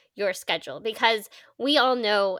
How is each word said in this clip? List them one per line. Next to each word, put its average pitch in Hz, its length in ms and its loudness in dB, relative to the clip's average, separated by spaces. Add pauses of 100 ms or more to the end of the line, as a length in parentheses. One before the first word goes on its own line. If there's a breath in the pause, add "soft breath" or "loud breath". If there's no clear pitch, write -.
(180 soft breath)
your 190 160 -2
schedule, 160 460 -8
because 220 500 0 (300 loud breath)
we 285 180 2
all 254 180 4
know 208 440 0